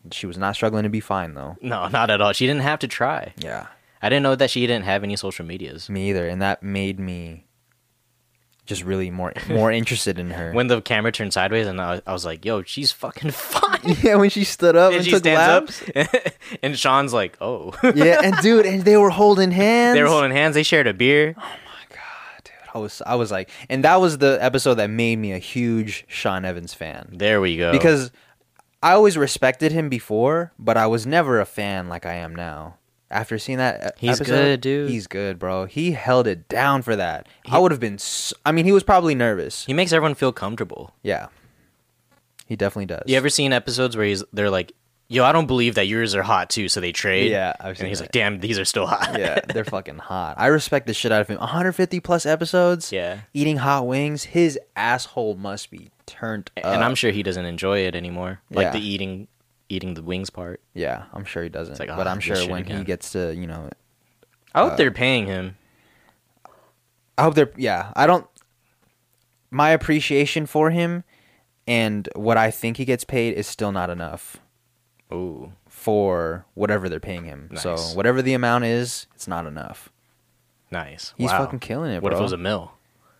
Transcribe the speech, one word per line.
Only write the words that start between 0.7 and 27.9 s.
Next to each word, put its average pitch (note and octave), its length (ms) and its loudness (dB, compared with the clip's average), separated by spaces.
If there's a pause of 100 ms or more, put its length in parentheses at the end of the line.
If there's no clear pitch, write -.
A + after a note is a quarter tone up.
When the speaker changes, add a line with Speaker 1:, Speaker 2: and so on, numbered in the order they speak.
Speaker 1:
to G#2 60 -2
be G#2+ 120 -4
fine, F2+ 320 -6
though. C#2+ 280 -14
Speaker 2:
No, G#2 280 -4
not A2+ 200 0
at G#2 120 2
all. G#2 100 4
She B2+ 160 0
didn't C#3 140 0
have D3 180 -2
to C#3 80 -6
try. - 500 -4
Speaker 1:
Yeah. - 300 -12 (340)
Speaker 2:
I G#2 60 -2
didn't C#3 160 2
know C3+ 120 2
that B2+ 160 2
she B2 140 0
didn't A#2 200 0
have G2+ 180 0
any G2+ 140 -4
social F#2 280 -8
medias. E2+ 440 -12
Speaker 1:
Me G2 220 -2
either. F2 180 -2
And F2+ 120 -4
that G2 220 -2
made G2 360 -4
me E2+ 460 -12 (1200)
just F2+ 180 -8
really F#2+ 280 -4
more, F2+ 200 -6 (100)
Speaker 2:
<laughs> - 80 -8
Speaker 1:
more A2 220 4
interested A2+ 480 -2
in F2 120 -6
her. E2+ 200 -8
Speaker 2:
When A#2+ 160 0
the A#2 140 2
camera A2 300 0
turned G#2 220 -6
sideways, G2+ 340 0
and F#2 140 -6
I, F2 240 -4
I F#2+ 80 -6
was F2+ 120 -6
like, E2 200 -10
"Yo, G#2 180 -2
she's - 280 -4
fucking - 400 -8
<laughs> - 0 -
fine." - 340 -6
Speaker 1:
<laughs> G4 60 0 (300)
Yeah, G#3+ 140 6
when G3+ 160 6
she G3+ 140 -2
stood E3+ 300 2
up F3 180 8
Speaker 2:
And - 40 2
Speaker 1:
and F3+ 80 2
Speaker 2:
she F3+ 60 2
Speaker 1:
took F#3+ 80 6
Speaker 2:
stands F3 640 4 (120)
Speaker 1:
laps. D3 200 2
Speaker 2:
up, G3+ 180 -2 (140)
<laughs> - 160 -8
and C3+ 140 -2
Sean's C3+ 360 2
like, G2+ 260 0
"Oh." G2 320 -6 (120)
<laughs> B3 120 6
Speaker 1:
Yeah, D#3 280 6
and F#3+ 140 4
dude, G#3+ 280 6
and F#3+ 180 -2
they G#3 140 8
were G3+ 140 8
holding F#3+ 400 6
hands. A#3 440 4
Speaker 2:
They D3 60 6
were D3 80 6
holding D3 220 4
hands. D3 240 2
They D#3 80 4
shared D3 240 4
a G#2 60 2
beer. D3 440 4
Speaker 1:
Oh - 40 -18
my - 480 -16
God, - 540 -20
dude. - 100 -20 (200)
I A#2 60 -8
was, G#2+ 260 -10
I B2 100 -2
was A2+ 160 -2
like, F#2+ 180 -4 (200)
and C3 140 0
that E3+ 180 8
was D#3+ 160 4
the C#3 240 6
episode B2+ 340 4
that G#2 140 2
made A2+ 300 0
me G2+ 140 -4
a F#2 40 -4
huge A2+ 720 -2
Sean F#2 380 -4
Evans F2 280 -8
fan. - 400 -14
Speaker 2:
There G#2 280 2
we F2 160 2
go. E2+ 140 2
Speaker 1:
Because C3+ 400 4 (720)